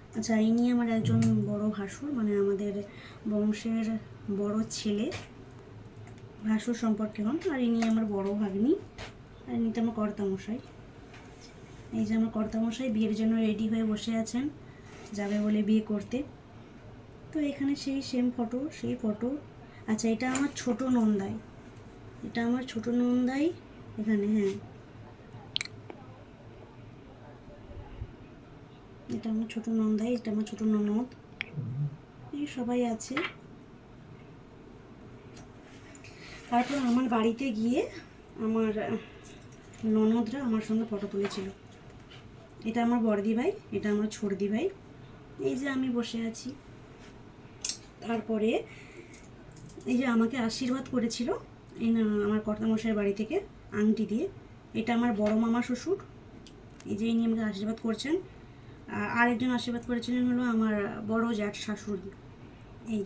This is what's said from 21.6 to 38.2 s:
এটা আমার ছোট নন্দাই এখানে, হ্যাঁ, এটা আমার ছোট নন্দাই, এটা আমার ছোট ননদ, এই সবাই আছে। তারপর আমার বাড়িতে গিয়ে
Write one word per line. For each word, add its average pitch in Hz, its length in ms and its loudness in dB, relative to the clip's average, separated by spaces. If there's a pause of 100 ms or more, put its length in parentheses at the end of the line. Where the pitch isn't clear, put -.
এটা - 120 -4 (100)
আমার 247 220 2
ছোট 226 140 -4 (160)
নন্দাই 247 440 4 (560)
এখানে, 208 340 4
হ্যাঁ, 196 200 4 (4000)
এটা 226 180 -4
আমার 220 200 0
ছোট 220 120 -4 (140)
নন্দাই, 214 380 4
এটা 233 160 -4
আমার 208 160 2
ছোট 208 120 -8 (120)
ননদ, 208 340 2 (1300)
এই 294 80 -4 (100)
সবাই 247 240 0 (140)
আছে। 254 220 -6 (3250)
তারপর 247 280 4 (120)
আমার 247 160 6 (100)
বাড়িতে 226 300 4 (140)
গিয়ে 240 200 4 (680)